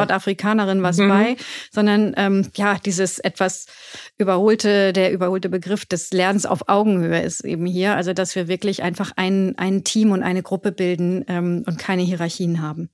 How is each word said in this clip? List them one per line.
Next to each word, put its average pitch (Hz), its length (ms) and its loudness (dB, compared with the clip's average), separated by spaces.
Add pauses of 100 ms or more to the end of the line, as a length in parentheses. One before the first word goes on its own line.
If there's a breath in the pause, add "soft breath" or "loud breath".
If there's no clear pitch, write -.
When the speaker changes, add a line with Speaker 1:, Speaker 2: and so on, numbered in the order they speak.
Speaker 1:
Nordafrikanerinnen 190 840 0
was 180 140 2
Speaker 2:
Mhm. 196 120 4
Speaker 1:
bei, 214 260 4 (360 loud breath)
sondern, 208 440 2
ähm, 196 400 2
ja, 202 300 0
dieses 190 320 -2
etwas - 480 -2 (540 loud breath)
überholte, 202 760 4
der 185 180 2
überholte 185 380 -2
Begriff 180 360 -4
des - 260 -6
Lernens 190 340 2
auf - 240 -2
Augenhöhe 180 540 2
ist 170 200 -6
eben 170 220 -4
hier. 185 300 0
Also, 180 180 -2
dass 180 220 -2
wir 175 120 -2
wirklich 185 360 -4
einfach 175 320 -4
ein, 190 420 0
ein 190 260 -2
Team 214 280 2
und 185 100 0
eine 180 220 -2
Gruppe 196 280 -4
bilden, 175 560 -2
ähm, 175 380 -2
und 160 140 -6
keine 185 240 -2
Hierarchien 170 580 -2
haben. 156 320 -8